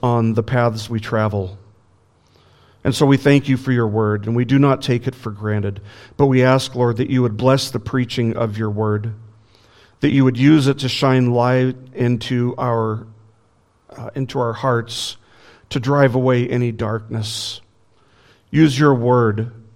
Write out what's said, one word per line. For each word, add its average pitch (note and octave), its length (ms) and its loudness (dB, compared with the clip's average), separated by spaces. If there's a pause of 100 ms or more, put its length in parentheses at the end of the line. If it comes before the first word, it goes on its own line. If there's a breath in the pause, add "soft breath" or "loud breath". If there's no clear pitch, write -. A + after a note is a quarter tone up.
on A#2 320 0
the A2+ 80 0
paths A2 460 -2
we A2+ 120 -6
travel. G#2 580 -4 (1300 soft breath)
And C3+ 100 0
so D#3 100 0
we C#3 120 6
thank C#3+ 320 2
you C3 80 2
for C3 160 -4
your A#2 160 2
word, G#2 380 -2
and A#2 100 -2
we B2 80 0
do C#3 140 2
not C3+ 220 2
take B2 280 -2
it B2+ 60 -6
for - 180 -12
granted. G2+ 500 -4 (340 loud breath)
But C#3+ 100 4
we B2+ 180 4
ask, C3 300 2
Lord, A#2+ 240 0
that C3+ 120 -4
you B2+ 120 0
would G#2+ 140 -2
bless C3 340 0
the A2+ 100 -6
preaching A#2+ 560 -4
of G#2+ 200 -4
your A2 140 -4
word, G#2+ 420 -2 (880 soft breath)
that D3 120 0
you C#3 120 4
would B2 140 2
use C#3 300 4
it C#3 100 0
to C3+ 100 -4
shine C3 440 2
light B2+ 440 0 (160)
into B2 640 -2
our, A2+ 520 -4 (840)
uh, - 240 -16
into C3+ 240 -6
our A#2+ 140 -2
hearts, A#2 640 -4 (540 soft breath)
to C#3 100 -4
drive C3+ 340 2
away B2+ 340 2
any A#2+ 220 -2
darkness. A2 880 -6 (880 soft breath)
Use C#3+ 280 4
your C#3+ 160 6
word, A#2 560 2 (260)